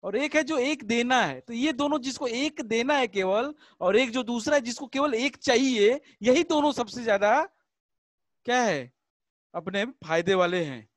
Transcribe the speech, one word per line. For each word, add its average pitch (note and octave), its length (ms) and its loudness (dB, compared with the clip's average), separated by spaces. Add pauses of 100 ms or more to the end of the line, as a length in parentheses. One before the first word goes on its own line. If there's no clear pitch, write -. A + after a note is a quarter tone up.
और G3 140 -6
एक C#4+ 180 -2
है D#4 80 4
जो D4 140 -2
एक C4+ 300 -2
देना A#3+ 340 2
है। C#3 180 -2
तो - 140 -16
ये C4 200 -2
दोनों, C#4+ 260 0
जिसको B3+ 280 -6
एक C#4 340 -4
देना A#3 360 0
है B3+ 100 0
केवल G3+ 460 -2 (280)
और F#3 160 2
एक B3 140 2
जो B3+ 120 -2
दूसरा A#3+ 320 -2
है C#4+ 60 4
जिसको A#3+ 260 -10
केवल C4+ 280 0
एक A#3+ 220 -2
चाहिए, B3 640 2 (220)
यही B3+ 220 4
दोनों D4+ 280 2
सबसे A#3+ 320 -6
ज्यादा G#3+ 400 2 (1000)
क्या B3 160 0
है, D3 300 -2 (640)
अपने F#3 320 -4 (200)
फायदे E3+ 280 2
वाले F3+ 300 2
हैं। B2+ 340 -10